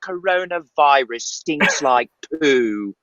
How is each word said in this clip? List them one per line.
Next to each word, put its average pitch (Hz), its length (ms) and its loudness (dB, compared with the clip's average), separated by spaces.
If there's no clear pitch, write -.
Coronavirus 170 1200 0
stinks - 600 -2
like 123 280 2
poo. 113 640 0